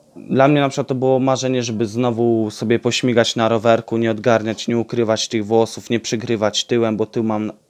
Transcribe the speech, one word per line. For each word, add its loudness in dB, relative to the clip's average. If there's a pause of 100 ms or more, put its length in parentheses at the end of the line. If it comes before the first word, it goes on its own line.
(160)
Dla 2
mnie 4
na 0
przykład -4
to -4
było 2
marzenie, 0
żeby -2
znowu 0
sobie 0
pośmigać 0
na 2
rowerku, 2
nie 0
odgarniać, 0
nie 0
ukrywać -2
tych -4
włosów, 0
nie 0
przygrywać -2
tyłem, 0
bo -2
tył -4
mam -4 (180)